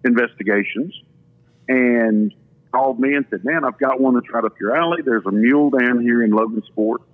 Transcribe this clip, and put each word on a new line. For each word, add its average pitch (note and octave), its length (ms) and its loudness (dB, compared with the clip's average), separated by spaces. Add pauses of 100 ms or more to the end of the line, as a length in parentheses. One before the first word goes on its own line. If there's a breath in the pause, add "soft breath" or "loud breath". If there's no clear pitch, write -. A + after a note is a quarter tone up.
investigations, A#2 880 -2 (720)
and A#2 680 2 (380)
called C3 280 0
me C3+ 140 0
and C#3 160 -2
said, F#2+ 160 -6
"Man, D#3 180 -2
I've B2+ 140 -4
got C3+ 240 -2
one C3 140 2
that's A#2+ 180 -2
right A#2 100 -2
up A2 160 -6
your G#2+ 160 -2
alley. E3 280 -2
There's A2+ 220 -2
a G2 60 -4
mule C3 380 2
down B2 320 0
here A#2+ 220 2
in G#2+ 80 2
Logansport, A2 680 -2 (160)